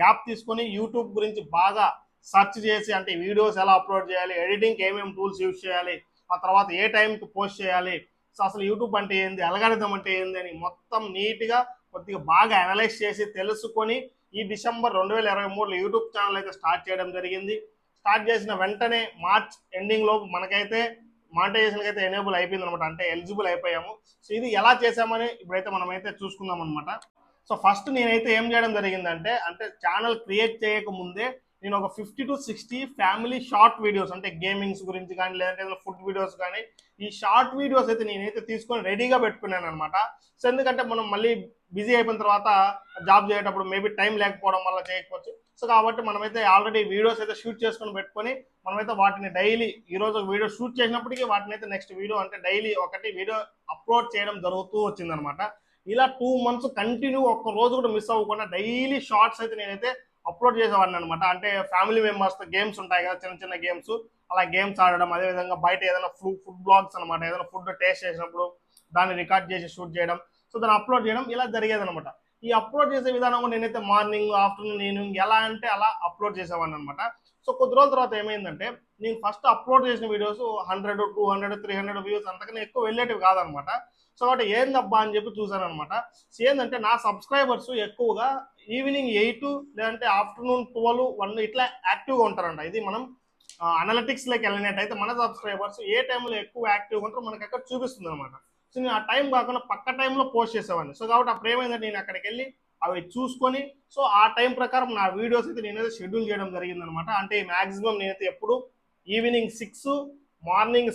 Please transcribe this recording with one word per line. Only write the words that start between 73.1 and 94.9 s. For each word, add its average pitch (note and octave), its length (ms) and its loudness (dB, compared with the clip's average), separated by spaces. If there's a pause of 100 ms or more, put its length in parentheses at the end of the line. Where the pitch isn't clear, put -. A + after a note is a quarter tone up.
విధానం A#3+ 260 2
కూడా A#3 100 0
నేనైతే A3+ 260 -4 (120)
మార్నింగ్, G#3 420 2 (120)
ఆఫ్టర్‌నూన్, G3+ 420 -4
ఈవినింగ్ G3 280 -4 (100)
ఎలా A3 120 6 (140)
అంటే A3+ 240 -6
అలా G#3 140 4 (180)
అప్‌లోడ్ G#3 320 -4
చేసేవాడిని E3 400 -4
అనమాట. C#3+ 200 -10 (480)
So C4 120 2
కొద్ది B3+ 180 2
రోజుల C#4 160 8
తర్వాత B3 280 2
ఏమైందంటే, G3+ 460 -6 (340)
నేను A3+ 220 -4
ఫస్ట్ G#3 300 -4
అప్‌లోడ్ B3+ 360 4
చేసిన A3+ 240 -2
వీడియోస్ G#3 300 -2 (260)
హండ్రెడ్, G3+ 320 -2 (140)
టూ G#3 160 0
హండ్రెడ్, G3+ 320 -2
త్రీ G3+ 160 -6
హండ్రెడ్ G3+ 280 -6
వ్యూస్ G#3 240 -4
అంతకన్నా G#3+ 340 -12
ఎక్కువ A#3+ 220 -2
వెళ్ళేటివి A#3 380 0
కాదనమాట. E3+ 440 2 (480)
So - 80 -16
కాబట్టి B3 200 4 (120)
ఏందబ్బా B3 460 2
అని G#3 120 -2
చెప్పి G#3+ 240 -2
చూశాను G3 280 -4
అనమాట. D3+ 260 -8 (400)
So - 60 -14 (100)
ఏందంటే C4 360 0
నా A3+ 80 4 (120)
సబ్స్క్రైబర్స్ B3 640 0 (140)
ఎక్కువగా A3 420 0 (500)
ఈవినింగ్ C4+ 340 -2 (100)
ఎయిట్ A#3 240 0 (320)
లేదంటే A3+ 280 -4 (140)
ఆఫ్టర్‌నూన్ B3 460 -2 (100)
ట్వెల్వ్, A#3+ 320 2 (140)
వన్ G3 120 -4 (140)
ఇట్లా B3+ 180 0 (240)
యాక్టివ్గా A#3+ 400 2
ఉంటారంట. F3 300 -4 (100)
ఇది G#3+ 180 -6
మనం, G#3+ 140 -4 (600)
ఆ, E3+ 40 -2 (160)
అనలిటిక్స్లోకి A#3 640 0
వెళ్ళినట్టయితే G3+ 540 -2